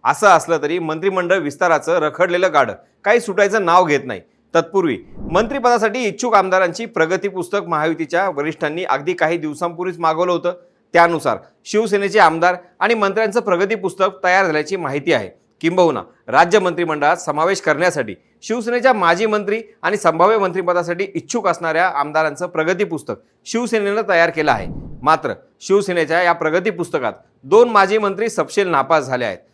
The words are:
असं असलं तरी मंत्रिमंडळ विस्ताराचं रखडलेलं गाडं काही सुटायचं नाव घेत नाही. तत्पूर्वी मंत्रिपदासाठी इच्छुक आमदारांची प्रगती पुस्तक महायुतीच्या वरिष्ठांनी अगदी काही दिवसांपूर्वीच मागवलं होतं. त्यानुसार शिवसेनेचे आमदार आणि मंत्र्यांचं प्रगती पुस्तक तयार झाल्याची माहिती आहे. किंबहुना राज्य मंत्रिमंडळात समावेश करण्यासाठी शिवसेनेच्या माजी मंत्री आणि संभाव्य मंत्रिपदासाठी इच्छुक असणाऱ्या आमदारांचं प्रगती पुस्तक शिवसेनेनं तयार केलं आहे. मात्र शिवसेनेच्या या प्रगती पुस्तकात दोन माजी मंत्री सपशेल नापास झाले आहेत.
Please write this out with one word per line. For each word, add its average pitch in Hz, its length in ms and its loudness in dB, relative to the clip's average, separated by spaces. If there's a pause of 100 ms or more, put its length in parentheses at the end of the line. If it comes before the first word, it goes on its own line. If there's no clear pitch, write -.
असं 151 240 2
असलं 165 340 4
तरी 151 180 -4
मंत्रिमंडळ 175 600 -2
विस्ताराचं 160 580 0
रखडलेलं 175 560 0
गाडं 123 200 2 (320)
काही 233 140 4
सुटायचं 202 460 0
नाव 175 200 4
घेत 147 200 0
नाही. 104 160 -10 (320)
तत्पूर्वी 165 440 0 (340)
मंत्रिपदासाठी 226 720 0
इच्छुक 220 320 -2
आमदारांची 190 520 2
प्रगती 180 400 0
पुस्तक 185 400 -6
महायुतीच्या 165 640 -2
वरिष्ठांनी 156 560 -6
अगदी 147 300 -2
काही 170 220 0
दिवसांपूर्वीच 165 600 -6
मागवलं 165 320 0
होतं. 175 220 -2 (400)
त्यानुसार 170 440 2 (280)
शिवसेनेचे 202 540 0
आमदार 170 360 4 (240)
आणि 220 140 0
मंत्र्यांचं 214 480 0
प्रगती 190 340 0
पुस्तक 190 480 -4
तयार 185 220 4
झाल्याची 156 320 -2
माहिती 151 360 -2
आहे. 104 160 -2 (340)
किंबहुना 165 380 2 (260)
राज्य 170 320 4
मंत्रिमंडळात 165 580 0
समावेश 165 440 -2
करण्यासाठी 147 520 0 (300)
शिवसेनेच्या 240 500 0
माजी 180 320 2
मंत्री 214 360 -2 (220)
आणि 190 140 0
संभाव्य 180 400 4
मंत्रिपदासाठी 175 800 -2
इच्छुक 196 320 -4
असणाऱ्या 170 420 0
आमदारांचं 151 580 -2
प्रगती 175 360 -2
पुस्तक 160 320 -6 (300)
शिवसेनेनं 220 640 -2
तयार 170 200 4
केलं 151 220 0
आहे. 101 160 0 (360)
मात्र 147 300 2 (260)
शिवसेनेच्या 180 640 0
या 175 100 2
प्रगती 170 360 0
पुस्तकात 156 440 -4 (320)
दोन 220 240 6
माजी 208 280 2
मंत्री 208 320 -2
सपशेल 185 380 -2
नापास 147 380 2
झाले 123 200 -4
आहेत. 95 120 -6 (160)